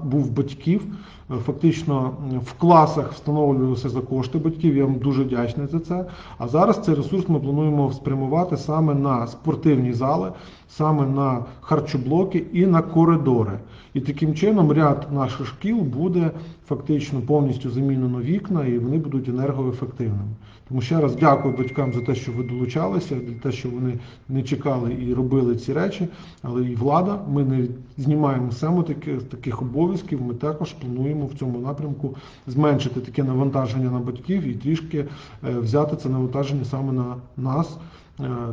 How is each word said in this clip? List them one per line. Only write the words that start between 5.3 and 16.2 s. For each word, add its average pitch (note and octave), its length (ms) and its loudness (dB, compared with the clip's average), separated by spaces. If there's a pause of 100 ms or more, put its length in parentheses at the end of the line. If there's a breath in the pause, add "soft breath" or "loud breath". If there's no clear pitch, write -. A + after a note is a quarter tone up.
за E3 120 -2
це. F3+ 260 -4 (320 loud breath)
А - 100 -6
зараз F#3+ 380 4
цей D#3+ 100 4
ресурс F3+ 340 0
ми D3+ 100 4
плануємо C#3+ 520 2
спрямувати C#3 640 0
саме D#3 360 2
на C3+ 340 0
спортивні C3+ 640 2
зали, D#3 380 0 (380 loud breath)
саме D3+ 380 2
на C3 380 0 (160 loud breath)
харчоблоки D#3 920 0
і F3+ 120 6
на E3+ 160 6
коридори. C3 800 4 (340 loud breath)
І C#3 80 -2
таким D3+ 320 0
чином F#3+ 380 4
ряд D#3+ 400 4
наших C3+ 360 -2
шкіл A3 300 -2
буде E3 540 0 (360 loud breath)